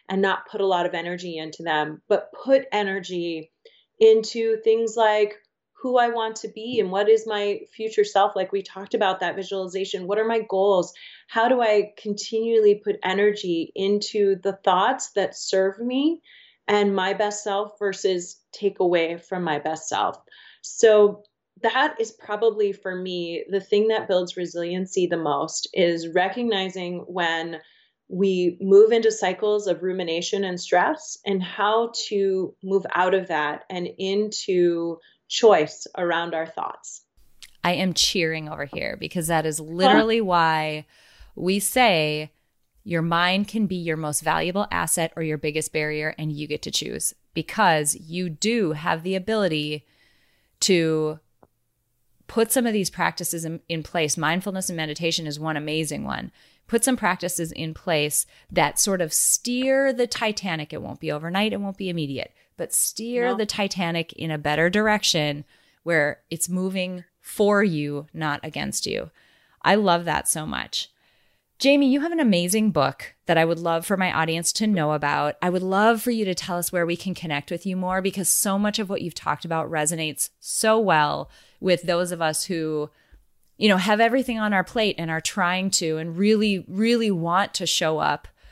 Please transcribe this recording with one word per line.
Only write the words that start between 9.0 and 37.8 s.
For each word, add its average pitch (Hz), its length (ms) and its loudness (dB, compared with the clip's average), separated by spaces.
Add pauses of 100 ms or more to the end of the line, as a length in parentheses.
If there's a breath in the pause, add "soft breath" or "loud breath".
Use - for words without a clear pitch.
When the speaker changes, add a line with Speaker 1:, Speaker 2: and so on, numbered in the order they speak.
Speaker 1:
that 175 160 -4
visualization. 190 680 -6
What 202 120 -2
are 220 80 2
my 226 140 0
goals? 196 520 2 (360 loud breath)
How 226 200 2
do 247 120 4
I 214 380 2
continually 220 760 2
put 202 280 -4
energy 190 720 0
into 202 680 0
the 196 100 -2 (120)
thoughts 202 480 2
that - 240 -2
serve 190 420 0
me 269 440 0 (460 soft breath)
and 208 260 4
my 190 200 0
best 208 280 -2
self 208 360 -4
versus 190 600 -2 (140)
take 196 280 -2
away 170 360 2
from 180 280 -8
my 156 140 0
best 156 300 -6
self? 101 300 -2 (440 loud breath)
So 208 600 6 (400)
that 262 380 0
is 220 120 -4
probably 208 600 0
for 190 220 -8
me, 180 560 -6
the 196 100 0
thing 208 280 2
that 220 200 0
builds 180 280 0
resiliency 175 680 -2
the 170 120 0
most 147 560 -2
is 170 340 2
recognizing 185 960 -2
when 165 520 -4 (540 soft breath)
we 180 480 0
move 196 300 10
into 226 220 4
cycles 208 540 0
of 175 160 -2
rumination 180 600 -2
and 180 180 -4
stress 214 640 0
and 196 180 0
how 220 500 0 (160)
to 196 540 0
move 190 300 0
out 185 220 2
of 185 140 0
that 151 420 -2
and 180 180 -6 (100)
into 180 1000 0 (320 soft breath)
choice - 560 4 (100)
around 170 380 -2
our 160 120 -4
thoughts. - 580 -12 (600)
Speaker 2:
I 175 80 0
am 175 220 -2